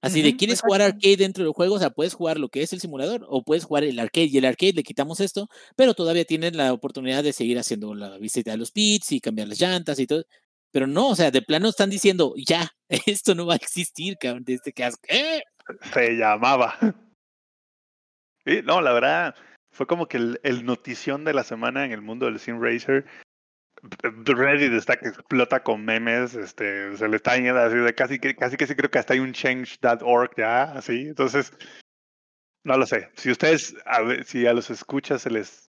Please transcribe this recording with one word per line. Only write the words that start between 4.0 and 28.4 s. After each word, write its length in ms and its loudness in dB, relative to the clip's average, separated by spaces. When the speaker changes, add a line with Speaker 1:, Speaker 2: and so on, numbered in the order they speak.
Speaker 1:
Y 120 4
el 60 4
arcade 300 2
le 100 -2
quitamos 360 -4
esto, 280 -4
pero 200 6
todavía 300 2
tienen 320 -2
la 160 2
oportunidad 520 -4
de 80 2
seguir 260 -2
haciendo 360 -6
la 240 -12
visita 340 -6
a 40 -6
los 140 -6
pits 420 0
y 80 -2
cambiar 280 -6
las 120 -8
llantas 380 -2
y 80 0
todo. 180 -2
Pero 160 0
no, 220 2
o 80 2
sea, 140 4
de 120 2
plano 260 0
están 220 2
diciendo, 460 2
"Ya, 340 0
<laughs> 160 0
esto 280 2
no 120 -2
va 80 2
a 20 2
existir, 640 -6
cabrón", 260 -6
desde 280 -6
que 120 -6
has-, 240 -4
¿eh? 340 0
Speaker 2:
Se 200 4
llamaba. 640 2
Sí, 180 2
no, 200 2
la 100 4
verdad, 420 2
fue 140 -6
como 200 -2
que 120 -6
el, 260 -2
el 200 -2
notición 600 -6
de 100 -2
la 80 0
semana 420 -4
en 80 -8
el 100 -10
mundo 240 -6
del 120 -4
Sim 240 -8
Racer. 440 0
Reddit 480 2
está 240 0
que 120 -8
explota 540 0
con 220 -2
memes, 500 -2
este, 640 -6
se 120 -2
le 80 2
está 200 2
yendo 240 2
así 160 4
de 180 2
casi 240 -2
que, 160 -2
casi 220 -4